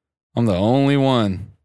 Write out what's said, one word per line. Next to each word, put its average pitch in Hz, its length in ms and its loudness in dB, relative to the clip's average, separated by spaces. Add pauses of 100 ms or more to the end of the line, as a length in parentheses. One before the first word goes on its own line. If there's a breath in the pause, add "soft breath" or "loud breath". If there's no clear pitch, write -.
(360)
I'm 117 100 0
the 101 80 0
only 135 420 2
one. 113 540 -2 (140)